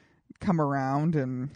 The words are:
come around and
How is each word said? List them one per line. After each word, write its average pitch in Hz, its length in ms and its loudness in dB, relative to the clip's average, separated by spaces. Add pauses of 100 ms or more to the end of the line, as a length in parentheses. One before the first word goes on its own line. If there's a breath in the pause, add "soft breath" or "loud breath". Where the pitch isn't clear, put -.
(400 soft breath)
come 170 200 2
around 143 540 0
and 131 420 -2